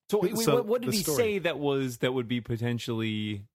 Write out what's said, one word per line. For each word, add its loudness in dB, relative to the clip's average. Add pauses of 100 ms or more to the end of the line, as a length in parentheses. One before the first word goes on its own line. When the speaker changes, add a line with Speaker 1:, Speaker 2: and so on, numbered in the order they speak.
(100)
Speaker 1:
So 2
wait, 2
wait, -2
Speaker 2:
So 6
Speaker 1:
what, 4
what 2
did -2
Speaker 2:
the 0
Speaker 1:
he 0
Speaker 2:
story 0
Speaker 1:
say 2
that 0
was, 0
that 0
would -2
be -2
potentially -2 (120)